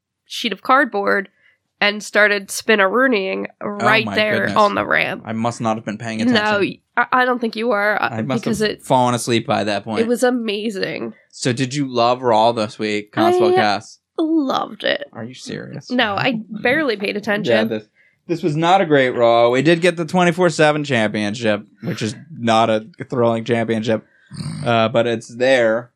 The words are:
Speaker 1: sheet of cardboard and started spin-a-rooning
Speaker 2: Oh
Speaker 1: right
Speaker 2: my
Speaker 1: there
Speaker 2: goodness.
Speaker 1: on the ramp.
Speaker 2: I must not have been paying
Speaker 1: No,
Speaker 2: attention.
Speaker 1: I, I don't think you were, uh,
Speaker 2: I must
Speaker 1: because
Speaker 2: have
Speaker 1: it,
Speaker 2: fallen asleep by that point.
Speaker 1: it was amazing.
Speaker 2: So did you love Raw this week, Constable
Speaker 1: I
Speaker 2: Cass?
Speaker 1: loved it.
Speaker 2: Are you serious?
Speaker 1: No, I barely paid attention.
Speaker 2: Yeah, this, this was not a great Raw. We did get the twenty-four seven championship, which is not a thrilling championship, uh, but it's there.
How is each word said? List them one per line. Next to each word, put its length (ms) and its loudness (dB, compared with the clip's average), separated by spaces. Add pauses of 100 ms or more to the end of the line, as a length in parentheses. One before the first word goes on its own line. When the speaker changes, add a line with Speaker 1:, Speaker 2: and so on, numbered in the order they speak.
(260)
Speaker 1:
sheet 280 -8
of 80 -10
cardboard 680 0 (520)
and 220 0
started 480 2
spin-a-rooning 960 2 (140)
Speaker 2:
Oh 60 -6
Speaker 1:
right 380 0
Speaker 2:
my 100 -6
Speaker 1:
there 240 0
Speaker 2:
goodness. 180 -2
Speaker 1:
on 180 2
the 100 -2
ramp. 400 -2
Speaker 2:
I 80 -8
must 280 -4
not 160 0
have 80 -14
been 120 -8
paying 220 -8
Speaker 1:
No, 120 0 (260)
Speaker 2:
attention. 240 -4 (160)
Speaker 1:
I, 140 2
I 140 2
don't 140 0
think 160 -4
you 140 -4
were, 320 0
uh, 80 0
Speaker 2:
I 120 -4
must 220 -4
Speaker 1:
because 160 -4
Speaker 2:
have 100 -2
Speaker 1:
it, 140 -10
Speaker 2:
fallen 320 2
asleep 320 -2
by 160 0
that 220 -2
point. 160 -2
Speaker 1:
it 60 0
was 160 0
amazing. 920 -4 (180)
Speaker 2:
So 220 -2
did 200 -4
you 140 -4
love 340 2
Raw 300 4
this 260 -4
week, 360 -4
Constable 400 4
Speaker 1:
I 20 2
Speaker 2:
Cass? 440 0 (180)
Speaker 1:
loved 640 -2
it. 300 -2
Speaker 2:
Are 100 -14
you 100 -14
serious? 560 -14
Speaker 1:
No, 260 -2
I 340 -2
barely 480 -2
paid 180 -6
attention. 380 -2
Speaker 2:
Yeah, 100 2
this, 240 -6 (400)
this 160 -4
was 140 -2
not 240 4
a 40 -2
great 260 4
Raw. 380 4
We 120 2
did 180 4
get 160 2
the 100 -4
twenty-four 440 2
seven 340 2
championship, 840 -2 (160)
which 200 -8
is 120 -4 (160)
not 400 2
a 180 0 (220)
thrilling 360 0
championship, 600 -2 (600)
uh, 240 4
but 180 2
it's 220 -4
there. 680 2